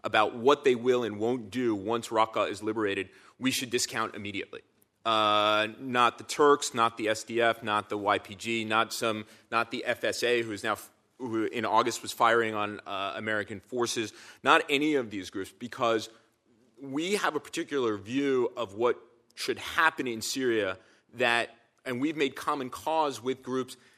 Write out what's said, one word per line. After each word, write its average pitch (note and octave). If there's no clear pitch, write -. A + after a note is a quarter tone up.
about A2
what C3+
they B2
will B2
and G#2
won't A2+
do A#2+
once A2+
Raqqa A2
is G#2
liberated, G2+
we B2+
should B2+
discount A2+
immediately. G2+
Uh, G#2+
not B2
the A2+
Turks, C#3+
not A#2
the G#2+
S A2
D A2+
F, A2+
not G#2+
the G#2
Y G2+
P G2+
G, A2+
not A2
some, G#2+
not A#2
the -
F A#2+
S G#2+
A, A#2+
who A2+
is G2+
now A2
f-, -
who A2+
in A2
August A2+
was G#2
firing A2+
on, G#2
uh, G2
American G#2+
forces, A#2+
not D3+
any D3
of A#2+
these F#2+
groups, F#2+
because A#2
we D#3
have F3
a C#3+
particular B2
view B2+
of G#2
what A#2
should A2
happen D#3+
in A2+
Syria A2
that, A#2
and B2
we've D3+
made C#3
common C#3
cause D3
with B2+
groups B2+